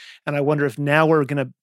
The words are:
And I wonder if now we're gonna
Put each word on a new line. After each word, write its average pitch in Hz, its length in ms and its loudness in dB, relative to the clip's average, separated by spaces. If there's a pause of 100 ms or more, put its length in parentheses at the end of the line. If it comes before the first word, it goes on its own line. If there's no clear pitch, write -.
(260)
And 147 100 -4
I 143 60 -2
wonder 147 240 0
if 131 120 -6
now 147 280 2
we're 156 180 2
gonna 131 260 -4 (120)